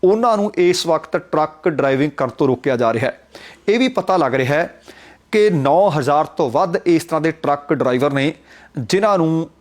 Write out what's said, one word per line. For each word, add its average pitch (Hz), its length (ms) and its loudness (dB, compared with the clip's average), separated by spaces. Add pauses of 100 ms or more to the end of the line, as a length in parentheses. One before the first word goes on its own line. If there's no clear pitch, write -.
ਉਹਨਾਂ 220 320 2
ਨੂੰ 208 200 -2
ਇਸ 175 300 0
ਵਕਤ 160 300 -2
ਟਰੱਕ 156 520 -2
ਡਰਾਈਵਿੰਗ 139 420 0
ਕਰਨ 131 200 -4
ਤੋਂ 143 160 -2
ਰੋਕਿਆ 127 300 0
ਜਾ 117 160 0
ਰਿਹਾ 113 140 -2
ਹੈ। - 140 -6 (480)
ਇਹ 220 100 2
ਵੀ 254 100 2
ਪਤਾ 190 280 -2
ਲੱਗ 135 180 0
ਰਿਹਾ 131 200 0
ਹੈ - 260 -4 (520)
ਕਿ 214 180 4
ਨੌ 165 400 2
ਹਜ਼ਾਰ 147 340 0 (120)
ਤੋਂ 151 140 0
ਵੱਧ 170 260 -2 (100)
ਇਸ 165 180 2
ਤਰ੍ਹਾਂ 160 160 -4
ਦੇ 160 120 0
ਟਰੱਕ 143 400 -4
ਡਰਾਈਵਰ 131 400 0
ਨੇ, 139 200 -2 (460)
ਜਿਨ੍ਹਾਂ 196 400 0
ਨੂੰ 160 300 -2 (120)